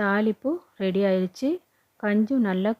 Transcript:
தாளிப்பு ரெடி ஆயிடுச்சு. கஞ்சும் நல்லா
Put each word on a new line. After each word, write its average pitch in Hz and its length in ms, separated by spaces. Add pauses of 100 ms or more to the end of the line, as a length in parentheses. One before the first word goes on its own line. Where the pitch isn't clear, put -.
தாளிப்பு 214 500 (320)
ரெடி 190 280
ஆயிடுச்சு. 185 400 (520)
கஞ்சும் 220 460
நல்லா 190 300